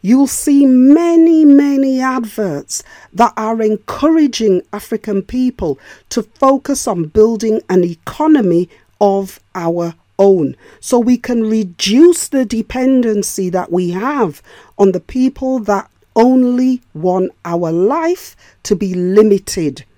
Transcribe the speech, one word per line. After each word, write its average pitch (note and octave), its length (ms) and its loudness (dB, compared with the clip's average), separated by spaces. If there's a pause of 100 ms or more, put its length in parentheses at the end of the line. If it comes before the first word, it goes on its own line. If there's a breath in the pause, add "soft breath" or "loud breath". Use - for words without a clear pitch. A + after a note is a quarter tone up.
You'll C4 240 2
see C#4+ 400 0
many, D#4+ 760 4
many C#4 560 4
adverts A3 800 -6 (320 loud breath)
that A3+ 220 0
are A3+ 260 -4
encouraging A3+ 1000 0 (120)
African G#3 480 -6
people B3 560 -4 (320 loud breath)
to A3+ 120 -4
focus C4+ 640 -2
on F3 200 -4
building A3 640 0
an F#3 120 2
economy F3+ 840 0 (320 soft breath)
of G3 400 -2 (140)
our E3+ 400 -4 (240)
own, F#3 360 2 (260 soft breath)
so - 180 -2
we A#3+ 180 2
can A#3+ 280 -4
reduce A3 840 0
the C4 160 -2
dependency A3 1040 -2
that F3+ 220 -4
we F3+ 180 -2
have G#3+ 520 -4 (360 soft breath)
on G3 140 2
the F3 80 -4
people C4 600 -4
that G3+ 300 -4 (240)
only B3+ 680 2 (140)
want F#3 360 -2 (140)
our E3+ 260 -4
life D4 640 -2 (280 soft breath)
to - 120 -2
be F3+ 200 -4
limited. F#3 920 0 (140)